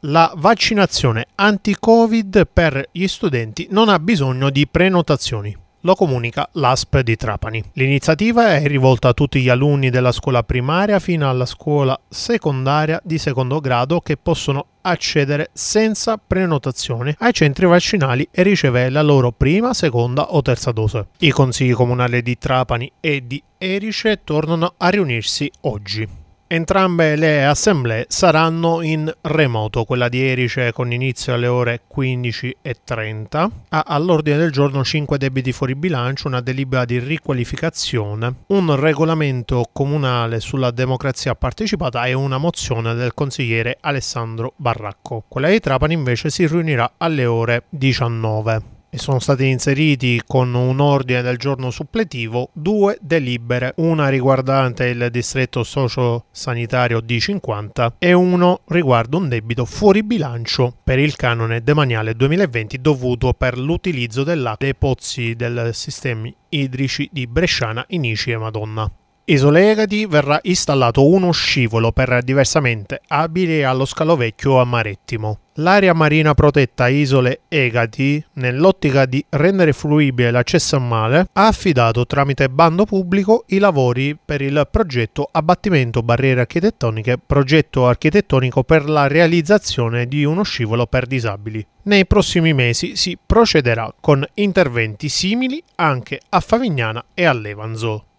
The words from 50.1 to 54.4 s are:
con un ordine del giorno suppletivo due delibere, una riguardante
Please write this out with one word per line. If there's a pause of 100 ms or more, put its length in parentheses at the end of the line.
con
un
ordine
del
giorno
suppletivo
due
delibere,
una
riguardante